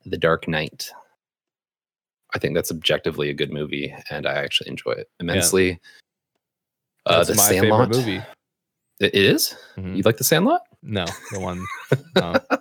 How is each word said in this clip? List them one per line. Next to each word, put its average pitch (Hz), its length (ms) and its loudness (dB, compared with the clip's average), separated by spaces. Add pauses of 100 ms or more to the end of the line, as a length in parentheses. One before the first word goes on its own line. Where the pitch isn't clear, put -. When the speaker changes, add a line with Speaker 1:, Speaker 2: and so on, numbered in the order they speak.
Speaker 1:
The 92 120 -6
Dark 82 300 0
Knight. 78 420 -4 (1400)
I - 60 -4
think 71 140 -2
that's 82 180 0
objectively 76 580 -2
a 71 40 -4
good 71 180 -4
movie, 71 420 -6 (160)
and 73 160 -6
I 69 100 -2
actually 71 340 -6
enjoy - 220 -8
it - 180 -8 (100)
Speaker 2:
Yeah. 87 40 -10
Speaker 1:
immensely. 90 560 2 (1300)
Uh, 82 120 4
Speaker 2:
That's 85 120 4
Speaker 1:
The 78 60 2
Speaker 2:
my - 140 4
favorite 101 200 4
Speaker 1:
Sandlot. 110 200 6
Speaker 2:
movie. 110 320 0 (760)
Speaker 1:
It, - 140 2
it 98 120 6
is? 240 300 2 (220)
Speaker 2:
Mm-hmm. 92 180 -8
Speaker 1:
You 98 80 -2
like 113 140 2
The 135 60 -4
Sandlot? 202 380 2 (200)
Speaker 2:
No, 101 240 -4 (260)
the 101 80 -8
one. 92 260 -6 (500)
No. 175 180 2 (280)